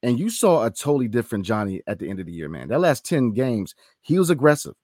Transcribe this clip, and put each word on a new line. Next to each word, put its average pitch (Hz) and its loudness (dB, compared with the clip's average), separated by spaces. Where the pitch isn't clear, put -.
And 120 2
you 196 -2
saw 175 4
a 113 0
totally 135 0
different 107 -2
Johnny 104 -2
at 101 -4
the 76 -8
end 95 -8
of 87 -10
the 85 -14
year, 80 -10
man. 67 -12
That 127 0
last 170 2
ten 127 0
games, 117 -2
he 170 2
was 180 2
aggressive. 147 2